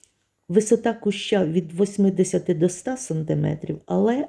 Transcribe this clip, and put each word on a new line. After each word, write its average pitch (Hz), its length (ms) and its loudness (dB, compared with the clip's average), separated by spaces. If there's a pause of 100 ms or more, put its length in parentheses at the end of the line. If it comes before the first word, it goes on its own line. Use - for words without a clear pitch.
(480)
Висота 220 460 2
куща 202 520 -2
від 160 280 2
восьмидесяти 190 800 0
до 160 120 2
ста 254 320 -4
сантиметрів, 156 880 -4
але 214 440 0